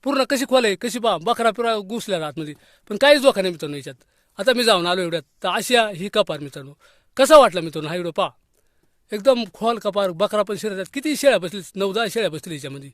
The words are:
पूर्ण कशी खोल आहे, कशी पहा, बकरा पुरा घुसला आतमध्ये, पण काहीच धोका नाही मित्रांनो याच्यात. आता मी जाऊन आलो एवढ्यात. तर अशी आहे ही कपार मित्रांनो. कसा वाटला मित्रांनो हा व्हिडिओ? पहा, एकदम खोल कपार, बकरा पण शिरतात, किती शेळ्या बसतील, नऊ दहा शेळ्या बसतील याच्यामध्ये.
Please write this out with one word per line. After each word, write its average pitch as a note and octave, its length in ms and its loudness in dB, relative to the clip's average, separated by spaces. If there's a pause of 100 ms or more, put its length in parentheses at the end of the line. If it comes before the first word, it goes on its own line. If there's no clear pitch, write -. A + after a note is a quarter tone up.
पूर्ण C4+ 200 0
कशी B3+ 260 -2
खोल B3 160 2
आहे, G3 100 0
कशी A#3 240 -8
पहा, G#3+ 180 0
बकरा A3+ 340 0
पुरा A3+ 260 -2
घुसला F#3+ 500 -6
आतमध्ये, D3+ 260 -10 (360)
पण G#3 80 -6
काहीच C#4+ 240 6
धोका A#3+ 200 2
नाही F#3 100 -2
मित्रांनो D3 260 -10
याच्यात. C3+ 180 -14 (420)
आता A3+ 160 0
मी A#3+ 100 0
जाऊन F#3 240 4
आलो F3+ 140 0
एवढ्यात. E3 220 -4 (200)
तर F#3 60 -2
अशी A3 260 -2
आहे G#3+ 200 2
ही F#3+ 140 -8
कपार F3+ 300 0
मित्रांनो. C#3+ 340 -16 (440)
कसा C#4 200 8
वाटला G3+ 240 6
मित्रांनो D#3 280 -8
हा E3+ 60 -6
व्हिडिओ? E3+ 160 -6
पहा, E3+ 180 -2 (840)
एकदम A#3 320 2 (100)
खोल A3+ 240 -2
कपार, G3+ 320 -2
बकरा F#3 340 -2
पण G3+ 120 -4
शिरतात, F#3+ 380 -6
किती C#4+ 220 -4
शेळ्या B3+ 240 4
बसतील, F3+ 220 -8 (140)
नऊ F#3+ 180 -2
दहा A3+ 180 -2
शेळ्या G#3 180 -2
बसतील D#3 220 -10
याच्यामध्ये. C#3 420 -12